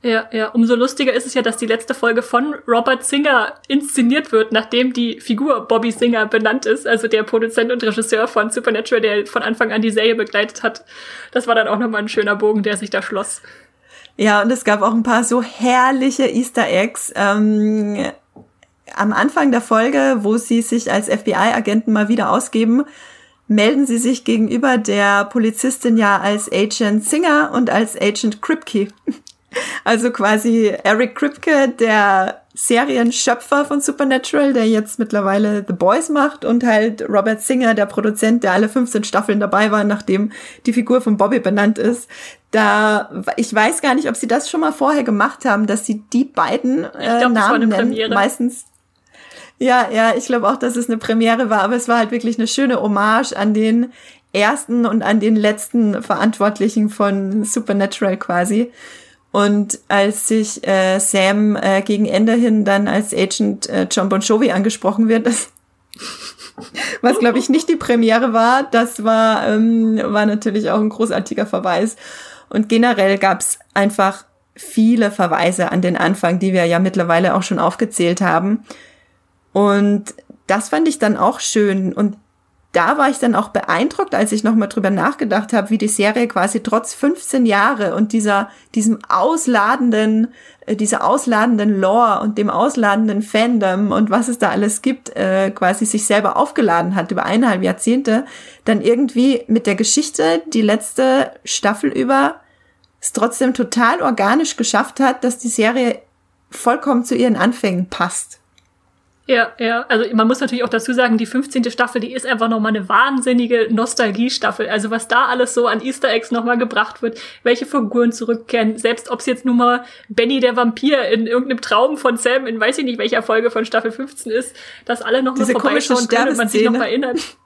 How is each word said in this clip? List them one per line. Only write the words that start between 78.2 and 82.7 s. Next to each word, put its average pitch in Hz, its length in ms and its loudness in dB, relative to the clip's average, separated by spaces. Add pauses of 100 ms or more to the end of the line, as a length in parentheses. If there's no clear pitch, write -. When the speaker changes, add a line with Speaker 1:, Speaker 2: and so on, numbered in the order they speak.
Speaker 2:
haben. 185 420 0 (880)
Und 202 600 0 (320)
das 208 240 -2
fand 320 180 0
ich 302 100 -4
dann 214 200 0
auch 214 220 0
schön. 190 520 0
Und 208 240 -2 (560)